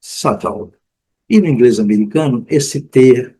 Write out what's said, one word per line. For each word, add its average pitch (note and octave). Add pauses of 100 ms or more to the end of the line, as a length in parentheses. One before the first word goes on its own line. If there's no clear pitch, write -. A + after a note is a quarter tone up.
settle. G2 (560)
E A3
no F3+
inglês A#2+
americano, G#2+
esse C#3+
T B2+